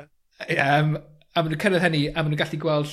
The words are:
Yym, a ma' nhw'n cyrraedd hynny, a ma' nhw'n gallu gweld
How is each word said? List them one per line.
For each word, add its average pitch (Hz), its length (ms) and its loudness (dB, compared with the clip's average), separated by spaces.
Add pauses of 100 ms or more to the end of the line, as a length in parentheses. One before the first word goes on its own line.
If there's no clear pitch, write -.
(400)
Yym, 151 560 2
a - 480 -6
ma' 156 80 -4
nhw'n 156 100 -4
cyrraedd 185 220 2
hynny, 156 240 2
a 156 160 -2
ma' 151 80 0
nhw'n 151 80 0
gallu 156 240 -4
gweld 147 300 0